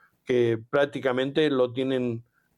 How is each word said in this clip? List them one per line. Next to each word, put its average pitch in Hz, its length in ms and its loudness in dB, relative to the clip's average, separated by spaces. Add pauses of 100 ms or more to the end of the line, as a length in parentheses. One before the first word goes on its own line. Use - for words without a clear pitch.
(240)
que 120 340 2 (120)
prácticamente 139 800 0
lo 123 220 2
tienen, 123 520 -2 (340)